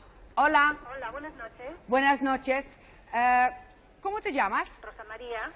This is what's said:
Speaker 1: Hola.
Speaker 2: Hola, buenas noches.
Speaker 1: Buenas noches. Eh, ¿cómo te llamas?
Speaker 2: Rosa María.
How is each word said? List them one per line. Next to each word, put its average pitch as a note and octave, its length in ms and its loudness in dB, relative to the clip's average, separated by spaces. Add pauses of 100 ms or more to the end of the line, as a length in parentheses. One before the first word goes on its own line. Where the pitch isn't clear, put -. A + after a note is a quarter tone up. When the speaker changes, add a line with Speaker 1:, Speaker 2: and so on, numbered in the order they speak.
(340)
Speaker 1:
Hola. D4 420 4 (200)
Speaker 2:
Hola, B3 160 -10
buenas D4 240 -12
noches. B3 340 -14 (160)
Speaker 1:
Buenas C4+ 360 2
noches. C4+ 420 0 (500)
Eh, B3 360 4 (500)
¿cómo G4+ 200 -4
te G4+ 120 -4
llamas? B3 360 0 (140)
Speaker 2:
Rosa G#3+ 220 -16
María. A#3 520 -10